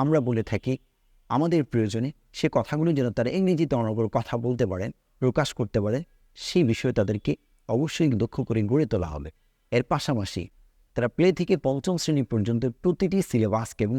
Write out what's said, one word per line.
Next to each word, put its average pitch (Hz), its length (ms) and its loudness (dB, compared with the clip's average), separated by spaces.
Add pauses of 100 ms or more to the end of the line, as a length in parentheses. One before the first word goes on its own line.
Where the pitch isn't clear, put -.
আমরা 151 260 4
বলে 113 240 0
থাকি 120 220 -2 (560)
আমাদের 160 320 2 (100)
প্রয়োজনে, 113 380 0 (280)
সে 160 100 2 (100)
কথাগুলো 151 400 0
যেন 127 100 2 (100)
তারা 120 200 0
ইংরেজিতে 170 440 2
অনর্গল 110 260 0 (100)
কথা - 160 -2 (120)
বলতে 123 260 0
পারেন, 92 180 -4 (320)
প্রকাশ 135 280 2 (100)
করতে 113 260 -2
পারেন, 117 160 -2 (360)
সেই - 340 2
বিষয়ে 123 280 0
তাদেরকে 104 320 0 (380)
অবশ্যই 151 400 0 (120)
দক্ষ - 160 -2 (100)
করে 113 140 0 (100)
গড়ে 151 200 2
তোলা 90 220 -2
হবে। 73 160 -10 (420)
এর 123 200 2
পাশাপাশি 120 520 -2 (520)
তারা 117 200 0
প্লে 165 120 4 (120)
থেকে 180 160 0 (100)
পঞ্চম 139 380 0
শ্রেণী 147 280 2
পর্যন্ত 117 320 0 (200)
প্রতিটি 180 360 2 (100)
সিলেবাসকে 110 580 0
এবং 123 120 0